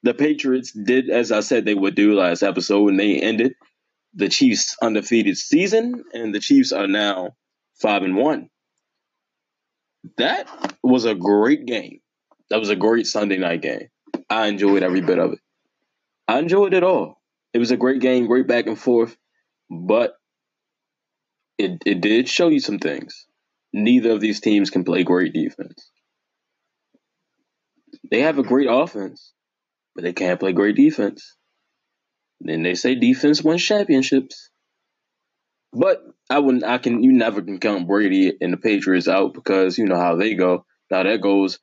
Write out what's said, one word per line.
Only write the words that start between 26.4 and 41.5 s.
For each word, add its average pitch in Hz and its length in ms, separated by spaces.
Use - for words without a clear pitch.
They 110 120
have 151 160
a 135 60
great 131 260
offense, 120 640
but 90 100
they 90 80
can't 90 280
play 95 120
great 101 240
defense. 135 600
Then 80 220
they 90 120
say 127 200
defense 131 480
wins 165 220
championships. 139 840
But 190 300
I 139 120
wouldn't, 131 240
I 123 140
can, 120 240
you 131 100
never 113 300
can 95 180
count 98 260
Brady 95 540
and 90 120
the 92 40
Patriots 92 520
out 92 260
because 95 440
you 113 80
know 95 120
how 87 180
they 104 180
go. 90 300
Now 92 140
that 104 160
goes 98 420